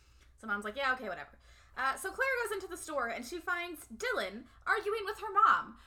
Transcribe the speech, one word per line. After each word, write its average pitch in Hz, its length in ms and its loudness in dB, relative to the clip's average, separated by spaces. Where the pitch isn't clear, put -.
So 220 80 -14
Mom's 208 200 0
like, 208 100 -4
"Yeah, 269 160 2
okay, 254 160 -2
whatever." 156 300 -8
Uh, 262 220 2
so - 160 -4
Claire 539 160 2
goes 403 80 -2
into 381 140 -4
the 339 100 -8
store 277 320 -2
and 226 160 -4
she 349 140 -6
finds 349 480 -2
Dylan 254 460 -2
arguing 403 400 2
with 415 140 -4
her 427 120 -6
mom. - 540 6